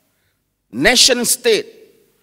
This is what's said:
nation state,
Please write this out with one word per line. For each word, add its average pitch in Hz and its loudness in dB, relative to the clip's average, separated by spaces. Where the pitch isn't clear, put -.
nation 240 0
state, - -4